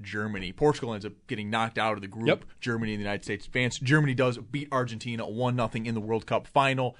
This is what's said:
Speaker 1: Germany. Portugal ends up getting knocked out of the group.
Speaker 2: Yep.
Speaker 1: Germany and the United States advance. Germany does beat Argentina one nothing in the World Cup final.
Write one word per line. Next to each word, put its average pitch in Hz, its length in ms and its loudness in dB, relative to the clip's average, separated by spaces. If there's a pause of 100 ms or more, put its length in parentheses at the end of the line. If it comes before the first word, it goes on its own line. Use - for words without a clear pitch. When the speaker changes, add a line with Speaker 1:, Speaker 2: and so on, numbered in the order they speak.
Speaker 1:
Germany. 101 500 -6
Portugal 143 420 2
ends 104 120 -6
up 104 80 -8 (140)
getting 107 220 -4
knocked 113 280 0
out 110 160 2
of 101 80 -8
the 98 80 -10
group. 110 180 -4
Speaker 2:
Yep. 185 160 2 (160)
Speaker 1:
Germany 113 320 -2
and 104 80 -4
the 104 60 -4
United 101 180 -4
States 101 220 -4
advance. 123 340 0
Germany 143 340 6
does 127 240 2
beat 120 320 -8
Argentina 117 560 -2
one 123 300 0
nothing 117 300 0
in 117 100 -2
the 107 60 -2
World 107 240 0
Cup 113 200 0
final. 131 540 2